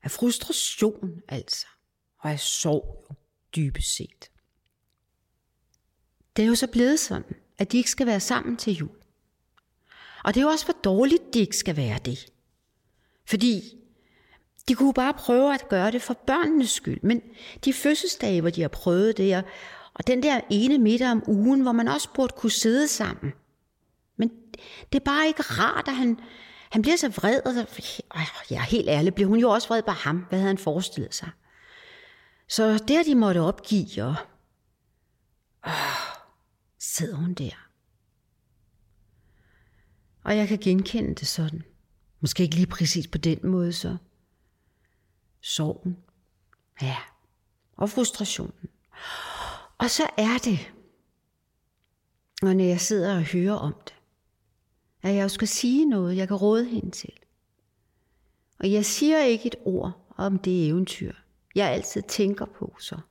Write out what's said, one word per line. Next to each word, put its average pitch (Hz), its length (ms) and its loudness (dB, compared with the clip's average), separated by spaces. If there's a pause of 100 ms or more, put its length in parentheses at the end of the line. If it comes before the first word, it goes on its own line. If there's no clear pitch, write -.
Af 143 80 -8
frustration 214 1160 -2
altså, - 380 -8 (520)
og 151 120 -6
af 147 100 -4
sorg - 720 -2
jo, 143 40 -14 (420)
dybest 147 400 -2
set. - 340 -14 (2000)
Det 214 60 4
er 214 40 6
jo 233 80 6
så 247 120 0
blevet 254 340 4
sådan, - 340 -6 (240)
at 202 140 -2
de 233 40 2
ikke 247 140 2
skal - 160 -2
være 208 140 2
sammen 240 360 -2
til - 160 -2
jul. 160 240 -6 (1300)
Og 196 100 0
det 247 60 4
er 277 40 4
jo 302 60 4
også 311 160 -2
for 339 60 -2
dårligt, 247 600 2
de 233 40 4
ikke - 180 2
skal 165 200 -2
være 120 220 -2
det. - 340 -8 (920)
Fordi 220 360 2 (1040)
de 262 60 4
kunne 269 200 4
bare 262 200 0
prøve 269 400 4
at - 140 -6
gøre 196 220 2
det 240 120 -2
for 247 120 -6 (120)
børnenes 294 440 2
skyld. - 320 -4
Men 233 180 2 (440)
de 269 80 2
fødselsdage, 262 680 0
hvor 165 100 2
de 170 100 -6
har 156 80 0
prøvet 196 480 2
det, 190 200 2
og, 185 60 -2 (520)
og - 120 -6
den 247 160 2
der 285 180 2 (100)
ene 247 280 4
middag 240 320 4
om 220 160 2
ugen, 233 340 4
hvor 254 120 2
man 233 160 2
også 285 260 -2
burde 254 220 0
kunne 226 140 0
sidde 262 380 2
sammen. - 440 -4 (840)
Men 233 140 0 (640)
det 277 80 2
er 269 40 -20
bare 294 220 2
ikke 311 160 0
rart, - 460 -2
at 277 60 -2
han, 240 260 0 (500)
han 220 120 2
bliver 302 140 4
så 311 120 0
vred, 214 380 0
og 254 80 -2
så, 240 60 -2 (560)
øh, 160 60 -4 (280)
ja, 120 120 -4
helt 214 260 0
ærligt, 156 260 2
bliver 196 140 2
hun 220 100 4
jo 240 120 4
også 220 180 2
vred 226 140 0
på 214 80 -2
ham. 170 380 -2
Hvad 185 100 -2
havde 196 100 2
han 190 100 0
forestillet 170 560 -4
sig? - 160 -10 (1200)
Så 220 400 2
det 285 80 6
har 339 80 4
de 302 100 2
måtte 208 240 4
opgive, 170 640 0
og, 135 100 -2 (1500)
åh, 165 60 -6 (1080)
sidder 156 380 -6
hun 170 180 -2
der. - 340 -8 (2500)
Og 214 120 0
jeg 208 120 2
kan 208 100 0
genkende 190 560 0
det - 120 -8
sådan. 160 360 -4 (580)
Måske - 220 0
ikke 160 120 2
lige 175 120 4
præcis 165 400 -2
på - 120 -6
den 156 240 0
måde, 175 300 0
så. 175 240 -6 (1400)
Sorgen. - 560 -4 (840)
Ja. 131 140 -4 (800)
Og 208 140 -4
frustrationen. - 800 -4 (1120)
Og 233 120 0
så 311 160 2 (120)
er 226 200 2
det, 214 340 -2 (1700)
og 190 140 4
når 190 80 4
jeg 180 160 2
sidder 196 360 0
og 170 60 0
hører 180 320 0
om 147 200 -4 (100)
det, - 100 -20 (1080)
at 190 120 0
jeg 196 80 2
jo 196 60 0
skal 208 200 -2
sige 262 360 2
noget, 185 320 2
jeg 190 120 -2
kan 202 80 -2
råde 214 280 4
hende 214 260 -6
til. - 220 -14 (1500)
Og 196 140 0
jeg 208 120 2
siger 302 340 2
ikke 240 280 2
et 226 180 -4
ord 185 520 -4
om 190 220 0
det 180 280 2
eventyr, 175 460 -2 (420)
jeg 196 160 2
altid - 320 -4
tænker 196 440 -2 (120)
på - 220 -10
så. - 180 -12 (120)